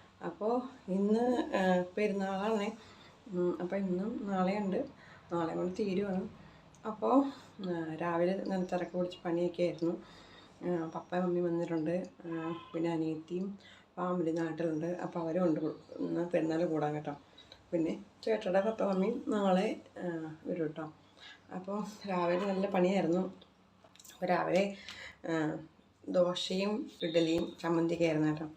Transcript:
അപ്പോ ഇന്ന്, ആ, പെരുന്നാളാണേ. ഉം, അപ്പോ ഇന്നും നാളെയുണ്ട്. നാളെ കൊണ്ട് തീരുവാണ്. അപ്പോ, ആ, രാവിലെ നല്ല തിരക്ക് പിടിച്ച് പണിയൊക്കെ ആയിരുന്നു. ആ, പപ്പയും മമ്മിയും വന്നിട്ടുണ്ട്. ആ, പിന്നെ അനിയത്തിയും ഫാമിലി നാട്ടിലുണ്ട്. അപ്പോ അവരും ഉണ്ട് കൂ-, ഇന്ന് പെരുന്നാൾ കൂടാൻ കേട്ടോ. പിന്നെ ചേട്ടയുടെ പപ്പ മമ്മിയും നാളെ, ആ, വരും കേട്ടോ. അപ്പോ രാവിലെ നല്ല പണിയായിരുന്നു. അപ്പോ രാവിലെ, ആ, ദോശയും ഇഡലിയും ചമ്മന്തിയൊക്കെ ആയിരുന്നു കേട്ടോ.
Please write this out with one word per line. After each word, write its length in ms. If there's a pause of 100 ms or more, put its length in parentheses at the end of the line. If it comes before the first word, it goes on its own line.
(260)
അപ്പോ 360 (260)
ഇന്ന്, 480 (200)
ആ, 280 (120)
പെരുന്നാളാണേ. 760 (600)
ഉം, 280
അപ്പോ 160
ഇന്നും 540
നാളെയുണ്ട്. 540 (480)
നാളെ 220
കൊണ്ട് 240
തീരുവാണ്. 500 (580)
അപ്പോ, 380 (360)
ആ, 420
രാവിലെ 420
നല്ല 200
തിരക്ക് 340
പിടിച്ച് 260
പണിയൊക്കെ 380
ആയിരുന്നു. 340 (720)
ആ, 260
പപ്പയും 280
മമ്മിയും 240
വന്നിട്ടുണ്ട്. 600 (200)
ആ, 280 (200)
പിന്നെ 180
അനിയത്തിയും 680 (380)
ഫാമിലി 340
നാട്ടിലുണ്ട്. 560
അപ്പോ 340
അവരും 240
ഉണ്ട് 160
കൂ-, 460
ഇന്ന് 140
പെരുന്നാൾ 440
കൂടാൻ 300
കേട്ടോ. 200 (580)
പിന്നെ 260 (240)
ചേട്ടയുടെ 380
പപ്പ 220
മമ്മിയും 460
നാളെ, 480 (220)
ആ, 380 (100)
വരും 200
കേട്ടോ. 260 (640)
അപ്പോ 300 (260)
രാവിലെ 360
നല്ല 200
പണിയായിരുന്നു. 540 (920)
അപ്പോ 140
രാവിലെ, 500 (540)
ആ, 260 (520)
ദോശയും 840 (120)
ഇഡലിയും 500 (100)
ചമ്മന്തിയൊക്കെ 420
ആയിരുന്നു 240
കേട്ടോ. 160 (120)